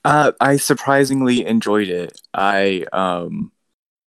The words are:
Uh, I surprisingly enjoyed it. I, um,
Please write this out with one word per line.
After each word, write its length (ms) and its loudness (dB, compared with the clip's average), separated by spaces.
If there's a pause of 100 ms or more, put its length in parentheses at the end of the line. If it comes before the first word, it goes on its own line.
Uh, 380 2
I 160 4
surprisingly 880 0
enjoyed 440 0
it. 300 -8 (140)
I, 600 0
um, 580 -4 (580)